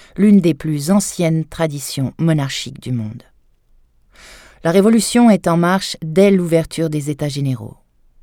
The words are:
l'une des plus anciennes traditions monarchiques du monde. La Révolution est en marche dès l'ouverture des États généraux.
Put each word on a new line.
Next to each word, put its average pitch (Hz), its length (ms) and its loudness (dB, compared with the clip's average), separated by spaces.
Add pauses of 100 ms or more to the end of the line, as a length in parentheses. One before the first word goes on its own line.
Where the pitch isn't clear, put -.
(180)
l'une 202 220 6
des 165 140 2
plus 151 380 -4
anciennes 160 540 0
traditions 135 760 -6
monarchiques 143 640 -2
du 127 100 -10
monde. 113 320 -8 (1400)
La 165 80 2
Révolution 226 580 4
est 185 180 2
en 170 100 2
marche 180 440 0
dès 180 300 2
l'ouverture 165 580 0
des 151 200 -4
États 147 200 -4
généraux. 131 480 -6 (460)